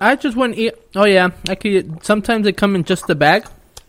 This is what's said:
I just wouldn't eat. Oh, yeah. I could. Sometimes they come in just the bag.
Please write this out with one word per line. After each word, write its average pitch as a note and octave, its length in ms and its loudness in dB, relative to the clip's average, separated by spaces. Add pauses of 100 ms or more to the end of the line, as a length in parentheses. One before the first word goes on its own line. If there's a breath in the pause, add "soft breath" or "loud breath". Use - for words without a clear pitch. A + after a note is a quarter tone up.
I B3 160 2
just B3+ 200 -4
wouldn't A#3+ 220 -2
eat. A3+ 160 -4 (200)
Oh, G3 100 2
yeah. F#3 260 4 (180)
I F#3+ 60 -6
could. F#3 500 -4
Sometimes G#3+ 400 0
they G3 80 0
come G3 220 0
in F3 100 0
just - 220 -4
the E3+ 80 0
bag. D#3 320 2 (420)